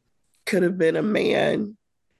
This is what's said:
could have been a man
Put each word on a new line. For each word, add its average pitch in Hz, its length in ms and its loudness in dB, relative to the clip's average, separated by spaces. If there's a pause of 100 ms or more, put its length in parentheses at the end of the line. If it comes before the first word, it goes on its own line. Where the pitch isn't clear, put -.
(460)
could 185 180 0
have 180 140 0
been 160 200 2
a 160 40 -2
man - 760 0 (420)